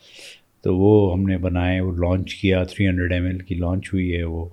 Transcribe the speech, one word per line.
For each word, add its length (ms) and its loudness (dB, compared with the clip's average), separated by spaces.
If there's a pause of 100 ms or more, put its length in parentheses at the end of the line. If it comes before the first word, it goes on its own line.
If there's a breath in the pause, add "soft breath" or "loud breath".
(600 loud breath)
تو 160 0
وہ 360 6
ہم 100 0
نے 140 0
بنائے، 420 0
وہ 120 -2
لانچ 440 -2
کیا، 280 2
تھری 240 -2
ہنڈریڈ 260 0
ایم 120 -2
ایل 140 -4
کی 160 -8
لانچ 380 -4
ہوئی 220 -2
ہے 80 -2
وہ، 300 -6